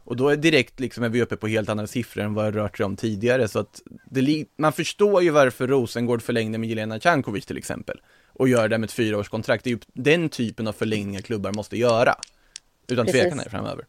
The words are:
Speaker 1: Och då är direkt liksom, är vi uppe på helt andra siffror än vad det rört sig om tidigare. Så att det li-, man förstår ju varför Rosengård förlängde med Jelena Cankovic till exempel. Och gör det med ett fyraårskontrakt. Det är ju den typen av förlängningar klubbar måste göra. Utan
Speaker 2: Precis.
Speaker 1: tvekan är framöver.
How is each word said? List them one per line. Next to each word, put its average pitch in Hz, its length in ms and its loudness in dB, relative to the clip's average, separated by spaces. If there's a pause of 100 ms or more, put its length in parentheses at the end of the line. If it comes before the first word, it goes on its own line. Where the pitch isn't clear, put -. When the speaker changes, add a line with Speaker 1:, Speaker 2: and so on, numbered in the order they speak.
Speaker 1:
Och 120 80 -6
då 131 140 2
är 147 60 4
direkt 147 440 2
liksom, 123 240 -4
är 117 60 0
vi 117 120 2
uppe 110 140 -2
på 107 120 -6
helt 107 220 -2
andra 107 180 -4
siffror 113 360 -6
än 104 100 -4
vad 107 120 0
det 107 140 -2
rört 101 180 -4
sig 107 80 0
om 98 100 -4
tidigare. 117 520 0
Så 110 120 -4
att - 220 -8 (240)
det 131 160 -2
li-, 147 240 0 (100)
man 151 180 0
förstår 190 500 2
ju 175 60 6
varför 135 380 4
Rosengård 120 540 0
förlängde 113 360 -2
med 113 120 -4
Jelena 110 300 -4
Cankovic 123 460 0
till 67 120 -8
exempel. - 440 -10 (320)
Och 131 140 2
gör 117 200 4
det 113 100 0
med 110 100 -2
ett - 60 -10
fyraårskontrakt. 110 720 -2
Det 127 60 -2
är - 20 0
ju 110 80 -2 (140)
den 151 360 2
typen 113 380 -4
av 104 60 -4
förlängningar 101 480 -4
klubbar 98 300 -4
måste 104 260 -6
göra. 117 380 4 (720)
Utan 120 180 0
Speaker 2:
Precis. 127 160 4
Speaker 1:
tvekan 151 180 0
är - 100 -10
framöver. 101 400 -8